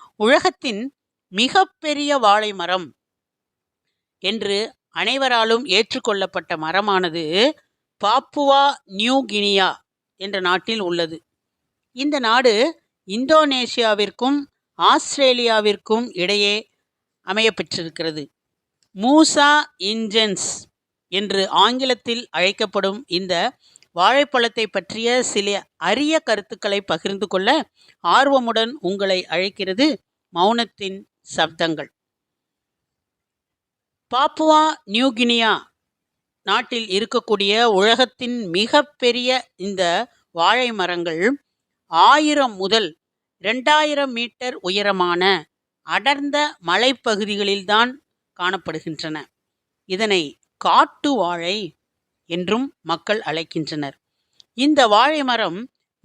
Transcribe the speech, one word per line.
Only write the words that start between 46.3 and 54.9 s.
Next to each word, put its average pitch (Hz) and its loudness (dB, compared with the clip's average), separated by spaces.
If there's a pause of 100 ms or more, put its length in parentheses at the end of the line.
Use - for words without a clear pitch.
மலைப்பகுதிகளில்தான் 208 0 (480)
காணப்படுகின்றன. 165 -6 (720)
இதனை 190 0 (380)
காட்டு 269 2
வாழை 175 -2 (720)
என்றும் 180 -2 (160)
மக்கள் 208 -4
அழைக்கின்றனர். 151 -6 (640)
இந்த 285 4
வாழை 269 4